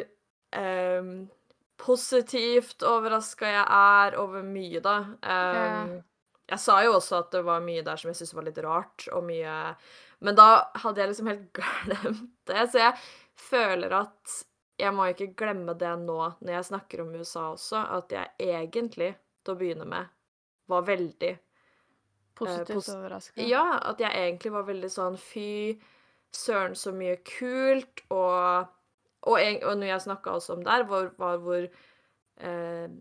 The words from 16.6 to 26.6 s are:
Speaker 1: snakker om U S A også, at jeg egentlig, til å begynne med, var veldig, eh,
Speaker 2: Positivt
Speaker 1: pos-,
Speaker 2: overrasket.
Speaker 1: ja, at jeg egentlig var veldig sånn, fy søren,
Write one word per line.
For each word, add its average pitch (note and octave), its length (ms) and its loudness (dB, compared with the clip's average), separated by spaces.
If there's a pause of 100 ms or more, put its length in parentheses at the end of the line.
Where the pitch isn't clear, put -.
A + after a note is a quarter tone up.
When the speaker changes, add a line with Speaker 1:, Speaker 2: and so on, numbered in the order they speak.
Speaker 1:
snakker G3 380 -10
om E3 120 -10
U E3 60 -10
S E3+ 160 -12
A D#3+ 160 -6
også, - 380 -6
at F3+ 200 -6
jeg - 280 -6
egentlig, F3+ 760 -4 (300)
til F#3+ 100 -4
å F3+ 40 -10
begynne E3 280 -4
med, F3+ 220 -8 (600)
var F3+ 140 2
veldig, F3+ 500 -2
eh, F3 140 -16 (880)
Speaker 2:
Positivt F#3 420 -6
Speaker 1:
pos-, F#3+ 120 -6
Speaker 2:
overrasket. F#3+ 580 -10
Speaker 1:
ja, C#4+ 320 2
at - 220 -4
jeg G#3+ 100 0
egentlig F3+ 420 -4
var G#3 120 -4
veldig F#3+ 260 -6
sånn, F#3 280 -6
fy G#3 600 -8 (560)
søren, G3 400 -2